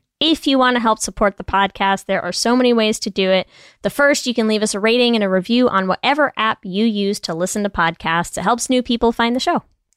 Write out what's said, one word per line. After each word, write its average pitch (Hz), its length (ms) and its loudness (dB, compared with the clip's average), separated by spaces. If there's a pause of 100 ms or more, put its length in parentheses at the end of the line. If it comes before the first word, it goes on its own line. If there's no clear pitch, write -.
(200)
If 311 260 0
you 269 140 2
want 254 160 2
to 240 60 0
help 220 180 2
support - 380 -2
the - 80 -14
podcast, 196 600 0
there 190 160 -2
are 180 120 -6
so 240 240 0
many 247 160 2
ways 220 260 0
to - 100 -8
do 190 220 0
it. 190 160 2 (360)
The 202 60 -2
first, 285 380 2
you 247 60 0
can 220 160 0
leave 214 140 0
us 214 120 -2
a 196 60 -6
rating 233 340 2
and 214 80 0
a 196 60 0
review 226 400 2
on 190 180 0
whatever 277 480 0
app 220 300 -4
you 196 180 -2
use 202 380 -2
to 180 120 -8
listen 185 300 -4
to 202 60 -2
podcasts. 170 680 -2
It - 40 -4
helps 233 280 0
new 254 140 2
people 233 300 0
find 233 200 0
the 254 60 -2
show. 330 240 -2 (340)